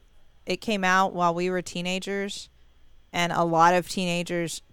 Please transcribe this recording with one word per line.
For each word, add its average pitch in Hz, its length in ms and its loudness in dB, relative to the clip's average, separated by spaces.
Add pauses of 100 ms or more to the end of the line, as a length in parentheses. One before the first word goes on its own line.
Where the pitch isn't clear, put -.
(460)
it 180 160 -4
came 202 240 -2
out 185 280 4
while 175 200 2
we 180 160 -2
were 185 120 -2
teenagers, 190 880 -6 (600)
and 170 220 -2
a 170 100 2
lot 170 300 6
of 180 160 0
teenagers 175 720 -4 (120)